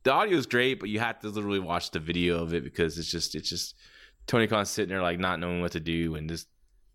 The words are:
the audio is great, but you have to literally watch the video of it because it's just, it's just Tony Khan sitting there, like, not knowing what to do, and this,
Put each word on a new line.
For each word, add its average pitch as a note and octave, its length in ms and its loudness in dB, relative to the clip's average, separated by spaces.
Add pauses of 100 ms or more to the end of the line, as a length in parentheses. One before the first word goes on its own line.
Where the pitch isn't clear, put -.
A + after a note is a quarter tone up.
the C3 100 4
audio F3+ 240 4
is B2+ 80 0
great, B2 340 2
but F#2+ 80 -6
you G#2 120 -2
have A2+ 200 -2
to - 80 -8
literally G2+ 320 0
watch F2 320 -2
the E2+ 80 -4
video E2+ 420 2
of E2 120 -2
it D#2+ 100 0
because D#2+ 340 -2
it's E2 140 -6
just, E2+ 240 -4
it's D#2 140 -6
just - 260 -6 (520)
Tony A2+ 200 4
Khan G#2 180 2
sitting F#2+ 240 -2
there, F#2+ 120 -2
like, F2 180 2
not F2+ 220 0
knowing F2 180 0
what F2 140 -2
to F2 80 -4
do, E2 340 0
and D#2 140 -6
this, E2 160 -8 (480)